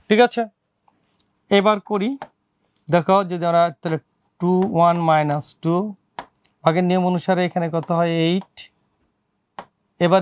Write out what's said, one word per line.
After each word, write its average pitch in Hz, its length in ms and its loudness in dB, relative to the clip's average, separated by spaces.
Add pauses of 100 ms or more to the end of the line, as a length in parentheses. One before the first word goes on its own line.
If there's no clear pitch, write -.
ঠিক 214 180 4
আছে? 240 140 -6 (1080)
এবার 202 260 4 (120)
করি, 208 200 -2 (840)
দেখো 175 240 2 (140)
যদি 175 180 -6
আমরা 170 140 4 (180)
তাহলে 160 180 -4 (420)
টু, 175 100 0 (240)
ওয়ান 170 200 2 (140)
মাইনাস 151 360 0 (180)
টু, 165 120 0 (880)
ভাগের 185 260 2
নিয়ম 185 220 0
অনুসারে 180 360 -2
এখানে 170 280 -4
কত 160 220 -6
হয়? 170 140 0 (160)
এইট। 185 260 -4 (1500)
এবার 185 160 4